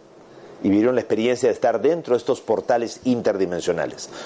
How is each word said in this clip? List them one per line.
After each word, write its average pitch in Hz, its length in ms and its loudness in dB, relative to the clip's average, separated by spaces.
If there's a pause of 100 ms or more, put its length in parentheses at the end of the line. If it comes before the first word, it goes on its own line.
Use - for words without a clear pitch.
(640)
y 101 80 2
vivieron 110 260 4
la 113 60 0
experiencia 117 460 0
de 104 60 2
estar 113 260 0
dentro 135 340 0
de 120 40 2
estos 120 220 -2
portales 113 640 -2
interdimensionales. 90 1080 -2 (160)